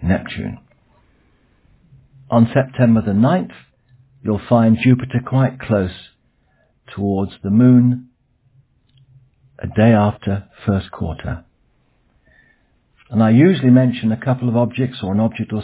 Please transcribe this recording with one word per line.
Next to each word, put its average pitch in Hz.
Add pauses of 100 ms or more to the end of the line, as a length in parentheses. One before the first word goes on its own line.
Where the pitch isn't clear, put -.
Neptune. - (1700)
On 117
September 120
the 101
ninth, 139 (720)
you'll 101
find 113
Jupiter 127
quite 131
close 98 (1040)
towards 98 (100)
the 98
moon 123 (1500)
a -
day 117
after 104 (180)
first 98
quarter. 82 (1600)
And 110
I 110
usually 131
mention 123
a 110
couple 127
of 113
objects 120
or 95
an 104
object 110
or 104